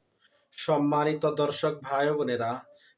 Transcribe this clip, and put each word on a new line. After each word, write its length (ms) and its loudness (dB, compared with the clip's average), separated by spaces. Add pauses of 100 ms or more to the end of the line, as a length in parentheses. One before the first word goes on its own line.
(520)
সম্মানিত 720 2
দর্শক 580 0
ভাই 260 0
ও 40 0
বোনেরা, 500 -2 (340)